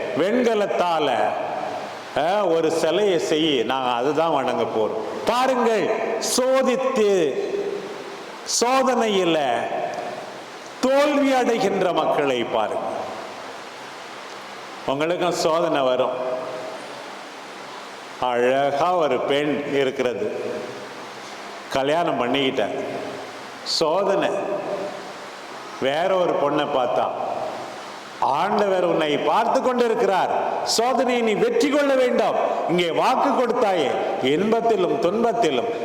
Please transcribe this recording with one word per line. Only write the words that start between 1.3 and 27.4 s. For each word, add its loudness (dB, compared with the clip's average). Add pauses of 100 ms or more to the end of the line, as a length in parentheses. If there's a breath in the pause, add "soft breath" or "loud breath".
அஹ், 2
ஒரு 2
சிலையை 2
செய், 2
நாங்க 0
அதுதான் 2
வணங்க 0
போறோம்." 0 (280)
பாருங்கள், 2 (480)
சோதித்து 2 (1300)
சோதனையில 2 (1300)
தோல்வி 4
அடைகின்ற 2
மக்களை 2
பாருங்க. 0 (2000)
உங்களுக்கும் 0
சோதனை 2
வரும். 0 (1900)
அழகா 2
ஒரு 2
பெண் 0 (100)
இருக்கிறது, 0 (1400)
கல்யாணம் 0
பண்ணிக்கிட்ட, 0 (1000)
சோதனை. 0 (1500)
வேற 0
ஒரு 2
பொண்ணை 0
பார்த்தா, 2 (1120)